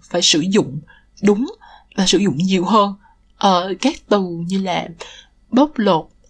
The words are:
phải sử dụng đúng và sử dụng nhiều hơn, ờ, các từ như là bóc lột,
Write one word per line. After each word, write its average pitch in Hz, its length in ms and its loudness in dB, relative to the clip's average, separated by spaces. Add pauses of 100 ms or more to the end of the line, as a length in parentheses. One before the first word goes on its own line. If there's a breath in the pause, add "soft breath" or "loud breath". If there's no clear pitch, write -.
phải 175 120 -2
sử - 180 0
dụng 156 400 -2 (440 soft breath)
đúng 208 280 2 (440 loud breath)
và 196 100 0
sử 185 120 2
dụng 175 200 0
nhiều 185 280 0
hơn, 202 280 2 (440 soft breath)
ờ, 190 440 0
các 294 140 0 (140)
từ 202 120 2
như 175 400 -4
là 175 260 -4 (640 loud breath)
bóc 302 240 2
lột, 185 320 0 (220)